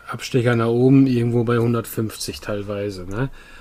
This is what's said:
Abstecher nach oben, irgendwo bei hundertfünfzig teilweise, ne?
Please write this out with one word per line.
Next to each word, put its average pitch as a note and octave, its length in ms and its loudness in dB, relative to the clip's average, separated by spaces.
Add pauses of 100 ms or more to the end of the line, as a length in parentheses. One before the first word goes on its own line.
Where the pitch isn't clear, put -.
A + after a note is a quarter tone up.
(100)
Abstecher A#2+ 460 0
nach A2+ 100 2
oben, C3 400 6
irgendwo A#2+ 380 0
bei A#2+ 140 0
hundertfünfzig A2+ 840 -4
teilweise, G2+ 680 -8
ne? A#2+ 220 -4 (300)